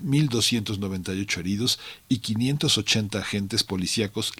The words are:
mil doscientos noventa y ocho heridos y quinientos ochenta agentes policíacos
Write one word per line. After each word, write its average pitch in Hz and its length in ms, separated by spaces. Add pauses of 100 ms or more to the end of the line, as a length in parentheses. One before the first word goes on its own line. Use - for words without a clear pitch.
mil 143 260
doscientos 110 480
noventa 95 340
y 95 100
ocho 101 180
heridos 101 400 (280)
y 120 120
quinientos 127 580
ochenta 107 400
agentes 101 460
policíacos 98 760